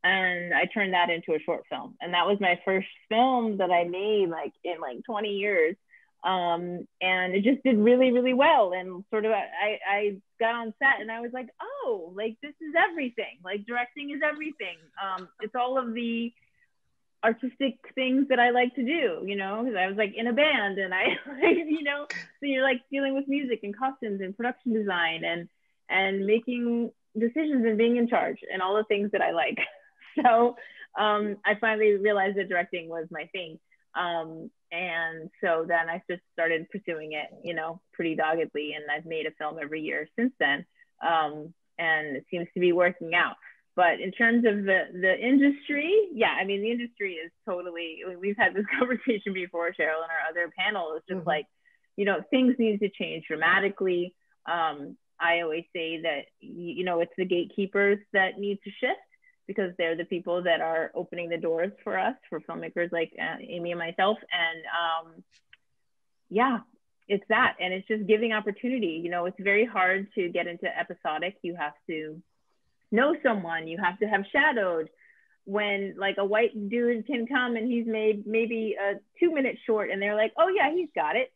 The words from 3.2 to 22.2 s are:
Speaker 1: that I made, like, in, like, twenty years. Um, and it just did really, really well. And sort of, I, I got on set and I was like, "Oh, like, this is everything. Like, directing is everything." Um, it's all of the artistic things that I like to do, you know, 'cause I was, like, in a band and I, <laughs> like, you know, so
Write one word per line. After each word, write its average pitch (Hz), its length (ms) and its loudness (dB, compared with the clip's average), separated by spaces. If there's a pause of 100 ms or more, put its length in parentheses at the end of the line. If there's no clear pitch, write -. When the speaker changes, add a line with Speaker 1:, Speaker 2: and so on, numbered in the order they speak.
Speaker 1:
that 185 120 0
I 175 140 4
made, 190 440 0
like, 160 240 -6 (120)
in, 170 160 -6
like, 131 240 -10
twenty 208 300 -4
years. 196 420 2 (480)
Um, 175 640 -2 (120)
and 185 340 2
it 202 100 4
just 254 180 4
did 247 160 6
really, 247 320 8
really 247 240 2
well. 254 380 6
And 185 380 -8
sort 214 160 0
of, 220 60 2
I, 202 460 -2 (100)
I 202 280 0 (240)
got 226 160 2
on 226 240 -6
set 240 200 4
and 214 100 -10
I 226 100 -6
was 233 120 -8
like, 254 180 -10 (120)
"Oh, 440 540 -6
like, 220 260 -4
this 294 180 -12
is 311 160 -10
everything. 302 680 -2
Like, 202 200 -6
directing 247 460 -6
is 294 140 -6
everything." 294 520 -6 (240)
Um, 185 280 -8 (120)
it's 214 140 -8
all 254 240 0
of 240 160 -4
the 233 380 -4 (920)
artistic 240 540 -2 (160)
things 262 340 2
that 254 100 4
I 240 120 6
like 247 240 2
to 277 100 -2
do, 254 420 0
you 202 100 -4
know, 202 280 -4
'cause 247 100 -2
I 185 120 0
was, 196 100 -4
like, 208 180 0
in 233 120 -4
a 240 80 0
band 226 440 2
and 185 140 -2
I, 185 120 0
<laughs> - 220 -2
like, 294 300 4
you 320 260 -2
know, 285 280 -4
so - 60 -8 (300)